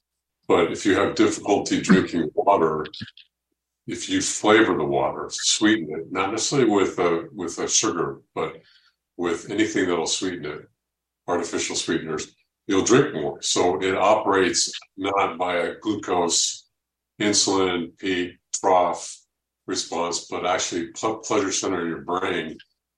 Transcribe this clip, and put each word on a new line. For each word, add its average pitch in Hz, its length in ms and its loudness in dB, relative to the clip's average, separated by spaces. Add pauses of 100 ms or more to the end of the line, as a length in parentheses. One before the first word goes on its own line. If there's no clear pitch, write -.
(480)
But 85 240 4
if - 140 -6
you 95 100 4
have 98 200 2
difficulty - 680 2
drinking 85 540 2
water, 78 500 2 (1000)
if - 220 -8
you 95 120 0
flavor 107 560 4
the 78 60 -2
water, 71 480 -2
sweeten 107 680 0
it, 82 140 -10
not 95 200 -2
necessarily 117 380 2
with 98 300 2
a, 85 340 0
with 82 260 -8
a 82 80 -4
sugar, - 520 -2 (160)
but - 260 -6 (560)
with 87 320 -4
anything 101 380 0
that'll 82 200 0
sweeten 85 380 -4
it, 76 160 -8 (640)
artificial 87 480 -4
sweeteners, 78 580 -4 (340)
you'll 95 160 2
drink 127 300 4
more. 80 280 -4
So 92 400 0
it 95 140 0
operates 95 760 2 (260)
not 95 400 -2
by 90 200 -2
a 85 240 -2
glucose, 92 840 -2 (560)
insulin, 95 760 0
peak, 90 340 -2 (220)
trough 104 640 0 (500)
response, 85 640 -4
but 85 160 -6
actually 90 420 -2
ple-, 110 320 -6
pleasure 101 320 -2
center 95 300 -2
in 85 60 -4
your 78 140 -6
brain 87 560 -4 (400)